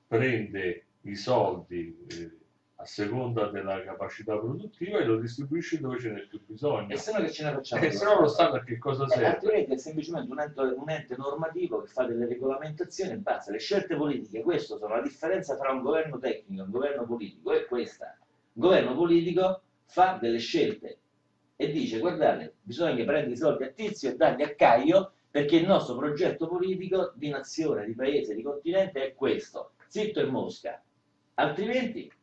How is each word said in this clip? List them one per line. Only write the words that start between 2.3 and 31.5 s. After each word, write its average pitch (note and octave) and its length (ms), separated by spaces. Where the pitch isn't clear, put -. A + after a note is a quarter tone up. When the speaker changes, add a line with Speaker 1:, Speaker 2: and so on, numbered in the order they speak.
Speaker 1:
a - 60
seconda A2+ 640
della G2 320
capacità G#2 560
produttiva E3+ 600
e E3 60
lo A2+ 140
distribuisce C#3+ 600
dove B2+ 180
ce A#2 140
n'è G2+ 160
più G#2 180
bisogno. A2 480
Speaker 2:
E - 20
se E3+ 160
no G#3+ 60
che D#3+ 140
ce D3+ 120
ne D3+ 100
facciamo - 280
Speaker 1:
Eh, D#3+ 60
Speaker 2:
dello - 100
Speaker 1:
se G3+ 60
no G3+ 160
lo D3+ 80
Speaker 2:
Stato? - 220
Speaker 1:
Stato - 60
a - 80
che A#2 140
cosa C3+ 260
Speaker 2:
Eh, C3 40
Speaker 1:
serve? - 180
Speaker 2:
altrimenti D#3 460
è C3 60
semplicemente D#3 520
un D3 100
ente, D3 200
un C3 280
ente D3 280
normativo D3 640
che - 80
fa B2+ 160
delle A#2 220
regolamentazioni D3+ 840
e D3 40
basta. - 340
Le G#3+ 80
scelte F3 380
politiche, A#2+ 460
questo C#3+ 360
sono G#2 160
la A#2+ 80
differenza E3 540
tra C3+ 160
un C3 100
governo D#3 360
tecnico G2 440
e - 40
un G2 40
governo C3+ 340
politico, G#2 480
è D#3 140
questa. - 500
Il A#2 100
governo D3+ 320
politico E3+ 680
fa F#3 360
delle A#2 180
scelte - 600
e - 160
dice: - 260
"Guardate, - 640
bisogna D3 320
che A#2 100
prendi C#3 280
i A#2 40
soldi C#3+ 280
a C3 60
Tizio G3+ 400
e - 60
darli D3 280
a D3 100
Caio, D3+ 580
perché D3 280
il E3 100
nostro D3+ 300
progetto D3 500
politico F3+ 720
di D3 120
nazione, C#3+ 580
di A2+ 100
paese, C3 400
di A2 60
continente D#3 600
è C3+ 120
questo, - 560
zitto G3+ 320
e C3 60
mosca". - 540
Altrimenti G#3+ 760